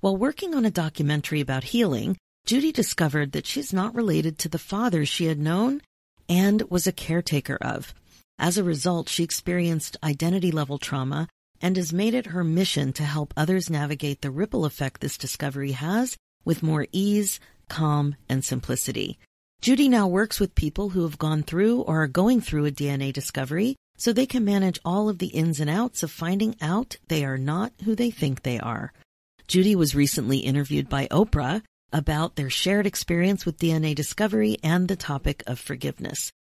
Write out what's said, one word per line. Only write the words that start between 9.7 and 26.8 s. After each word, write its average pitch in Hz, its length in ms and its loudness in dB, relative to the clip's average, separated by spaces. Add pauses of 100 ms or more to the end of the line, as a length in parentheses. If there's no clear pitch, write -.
identity-level 156 760 0
trauma 139 480 -4 (340)
and 185 160 0
has 165 160 -2
made 208 220 0
it 247 120 -2
her 170 180 -2
mission 160 480 0
to - 100 -4
help 147 340 -4
others 180 320 0
navigate 147 540 -4
the 139 80 -4
ripple 175 340 -2
effect 139 360 -4
this - 180 -6
discovery 139 540 -6
has 180 440 -2 (280)
with 165 180 0
more 156 300 0
ease, 202 480 0 (280)
calm, 147 460 2 (140)
and 131 160 0
simplicity. - 720 -4 (420)
Judy 269 280 4
now 220 180 6
works 190 320 2
with 196 160 0
people 190 360 0
who 180 120 0
have 151 160 -2
gone 156 240 0
through 214 380 2
or 156 240 2
are - 20 0
going 196 340 4
through 147 260 0
a 147 40 2
D 143 180 -4
N 139 140 -2
A 135 80 -2
discovery 143 640 -2 (220)
so - 160 0
they 247 120 4
can 247 200 0
manage 196 400 2
all 202 240 2
of 190 100 -2
the 175 80 -2
ins 160 320 0
and 147 100 0
outs 214 360 -2
of 156 80 -8
finding 202 480 -2
out 185 360 -2 (120)